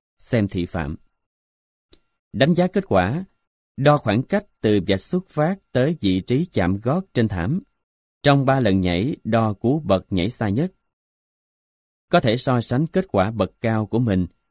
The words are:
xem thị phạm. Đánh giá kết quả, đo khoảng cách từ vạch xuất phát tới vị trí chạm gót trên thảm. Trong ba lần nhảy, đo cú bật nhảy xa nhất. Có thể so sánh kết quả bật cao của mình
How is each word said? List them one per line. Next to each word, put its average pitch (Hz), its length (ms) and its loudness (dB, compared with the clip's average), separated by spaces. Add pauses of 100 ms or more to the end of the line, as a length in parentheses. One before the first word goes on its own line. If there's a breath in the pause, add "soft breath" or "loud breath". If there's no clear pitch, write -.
(180)
xem 107 300 -2
thị 90 180 -4
phạm. 78 300 -6 (1400)
Đánh 139 220 2
giá 175 120 2
kết 190 200 -2
quả, 104 380 0 (520)
đo 143 220 4
khoảng 110 240 0
cách - 220 -4 (160)
từ 107 260 4
vạch 190 140 0
xuất - 280 -4
phát 160 280 -2 (160)
tới 147 280 0
vị 92 200 0
trí 131 240 -2
chạm 98 360 -2
gót 143 320 -2
trên 113 160 0
thảm. 101 320 -4 (640)
Trong 139 220 4
ba 135 160 2
lần 95 200 2
nhảy, 90 440 -2
đo 110 280 0
cú 131 280 -2
bật 101 320 -2
nhảy 92 180 0
xa 113 180 -4
nhất. 143 240 -2 (1400)
Có 175 120 4
thể 113 160 0
so 123 240 0
sánh 127 260 -2
kết 190 220 -4
quả 101 220 0
bật 101 300 -4
cao 110 260 -2
của 110 120 -2
mình 95 280 0 (240)